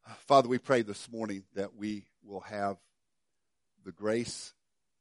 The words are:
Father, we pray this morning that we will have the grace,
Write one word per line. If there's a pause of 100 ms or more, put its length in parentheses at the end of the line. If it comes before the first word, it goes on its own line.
(260)
Father,
we
pray
this
morning (100)
that
we (180)
will
have (1080)
the
grace, (480)